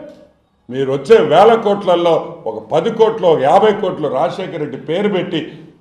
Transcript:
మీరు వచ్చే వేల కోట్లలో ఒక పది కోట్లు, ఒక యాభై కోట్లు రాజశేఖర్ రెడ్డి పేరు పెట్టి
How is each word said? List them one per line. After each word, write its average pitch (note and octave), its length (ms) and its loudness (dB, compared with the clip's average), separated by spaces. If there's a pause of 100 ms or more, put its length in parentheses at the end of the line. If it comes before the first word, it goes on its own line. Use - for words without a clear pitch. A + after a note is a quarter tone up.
(680)
మీరు C3 220 -4
వచ్చే C#3+ 300 4
వేల F3+ 340 6
కోట్లలో F3 880 0
ఒక A2 260 -10
పది E3+ 200 0
కోట్లు, G3+ 360 0
ఒక D3+ 120 4
యాభై F#3+ 340 4
కోట్లు E3+ 340 -6
రాజశేఖర్ E3 520 -6
రెడ్డి - 180 -8
పేరు G3 320 -4
పెట్టి - 560 -6 (160)